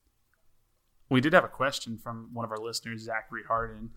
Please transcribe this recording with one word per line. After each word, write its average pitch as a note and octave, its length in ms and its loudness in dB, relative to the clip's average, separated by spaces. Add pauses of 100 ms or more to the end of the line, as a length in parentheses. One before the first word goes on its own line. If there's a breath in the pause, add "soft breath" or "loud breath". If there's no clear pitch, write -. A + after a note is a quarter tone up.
(1120)
we B2+ 100 8
did D3+ 120 4
have E3+ 120 10
a A2+ 40 -4
question B2+ 500 -2
from A2+ 340 -10
one A#2 120 -4
of A2 80 -4
our G#2+ 60 -2
listeners, A2+ 440 -6
Zachary A2 440 -6
Harden, A2+ 500 -2